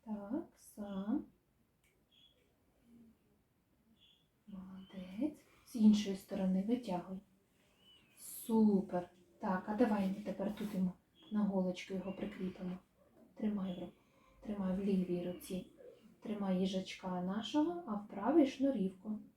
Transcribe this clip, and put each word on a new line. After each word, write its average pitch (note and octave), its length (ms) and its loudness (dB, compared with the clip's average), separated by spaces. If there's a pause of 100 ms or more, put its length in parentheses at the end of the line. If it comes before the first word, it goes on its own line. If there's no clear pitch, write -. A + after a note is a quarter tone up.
Так, G#3+ 400 -6 (140)
сам. G3+ 640 -6 (3250)
Молодець. F#3+ 920 -6 (260)
З - 120 -12
іншої G#3 400 8
сторони F#3+ 520 0
витягуй. F#3+ 520 -2 (960)
Супер. G3+ 920 2 (300)
Так, F#3 300 -2
а G#3+ 60 0
давай G#3 340 4
ми - 160 -6
тепер G3 300 -4
тут G#3 200 -8
йому F#3 180 0 (400)
на G#3 80 2
голочку F#3+ 540 0
його F#3+ 180 -4
прикріпимо. F#3 680 -6 (560)
Тримай F#3+ 420 -2
в F3+ 40 -10
руку. F3 120 -10 (480)
Тримай F#3+ 360 -2
в G3+ 40 -2
лівій F3+ 520 0
руці. - 340 -8 (540)
Тримай G3 380 -2
їжачка F#3+ 640 -2
нашого, D4 680 0
а G#3+ 80 -4
в - 140 -6
правій C#4 380 4
шнурівку. G#3+ 720 -2 (180)